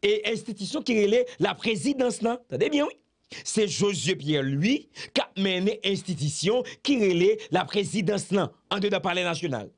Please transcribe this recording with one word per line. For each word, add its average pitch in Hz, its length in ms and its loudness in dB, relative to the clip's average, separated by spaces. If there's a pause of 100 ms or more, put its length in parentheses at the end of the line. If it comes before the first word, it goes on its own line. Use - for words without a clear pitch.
e 208 80 4 (160)
enstitisyon 220 560 -6
ki 233 120 2
rele 214 280 4 (160)
la 190 160 2
prezidans, 247 680 0
nan. 233 120 0 (120)
Tande 135 240 0
byen, 294 160 2
wi. - 100 -16 (440)
Se 214 220 2
Josué 180 500 0
Pierre 143 280 0
Louis 151 440 0 (240)
qui - 80 0
a - 220 -4
mené 190 420 0
institution 190 800 -2 (200)
qui 269 180 2
relève 190 360 4 (120)
la 175 160 0
présidence, 196 640 -2
nan, 185 220 2 (180)
en 196 80 -2
dedans 196 240 0
palais 180 220 0
national. 156 540 -4